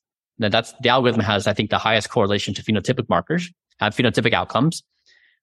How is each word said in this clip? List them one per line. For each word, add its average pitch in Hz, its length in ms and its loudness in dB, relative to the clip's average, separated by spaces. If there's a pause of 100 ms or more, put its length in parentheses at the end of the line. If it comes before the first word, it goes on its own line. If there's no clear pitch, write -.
(400)
Now 110 100 0
that's, 113 320 -2
the 120 80 4
algorithm 117 320 4
has, 101 240 0
I 104 80 0
think, 107 160 -2
the 101 80 0
highest 110 320 0
correlation 101 460 -2
to - 80 -12
phenotypic 107 440 -2
markers, 156 440 -2 (280)
uh, 104 120 0
phenotypic 117 420 0
outcomes. 110 480 0 (600)